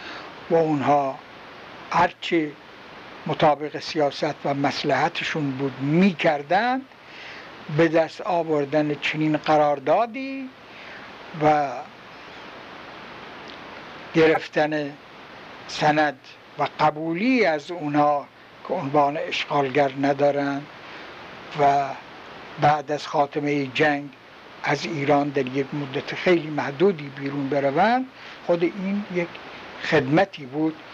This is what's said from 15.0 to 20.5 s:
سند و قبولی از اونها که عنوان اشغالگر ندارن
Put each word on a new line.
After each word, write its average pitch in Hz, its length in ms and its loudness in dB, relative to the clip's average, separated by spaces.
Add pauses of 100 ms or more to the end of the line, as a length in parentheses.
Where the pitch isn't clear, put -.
سند 151 520 2 (400)
و 143 80 0 (120)
قبولی 165 640 2
از 156 260 0
اونها 147 560 2 (400)
که - 60 -2
عنوان 143 440 2
اشغالگر 143 720 0 (100)
ندارن 143 600 2 (1000)